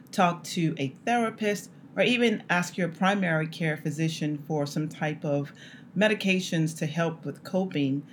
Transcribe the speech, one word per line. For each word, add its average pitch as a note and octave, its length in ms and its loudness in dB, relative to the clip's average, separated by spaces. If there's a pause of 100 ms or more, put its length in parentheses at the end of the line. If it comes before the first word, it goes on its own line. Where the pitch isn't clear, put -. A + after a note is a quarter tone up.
(120)
talk F3 320 2
to D#3+ 340 0
a C3+ 160 -2 (120)
therapist, A3 640 0 (260)
or G3 60 4
even A#3 480 4
ask F3 260 0
your F3 120 0
primary F3 580 2
care D#3+ 320 -2
physician D3+ 680 -2
for D3 200 0
some D#3 220 -2
type D#3 360 -4
of C#3+ 300 0 (420)
medications F#3 840 2
to D#3+ 60 0
help E3 380 -2
with C#3 180 -8
coping, D3 600 0 (100)